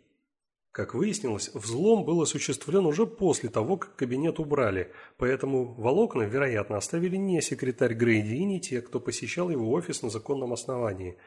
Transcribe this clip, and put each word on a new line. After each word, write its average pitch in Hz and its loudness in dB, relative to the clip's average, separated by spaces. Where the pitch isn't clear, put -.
Как - -6
выяснилось, 127 -2
взлом 151 2
был 165 2
осуществлён 170 0
уже 156 4
после 185 0
того, 123 0
как - -10
кабинет 135 0
убрали, 127 0
поэтому 127 0
волокна, 135 2
вероятно, 107 0
оставили 175 -2
не 190 0
секретарь 123 0
Грейди 110 4
и 165 0
не 196 0
те, 123 -4
кто - -6
посещал 175 -4
его 117 0
офис 170 -2
на 127 -2
законном 120 -4
основании. 107 -4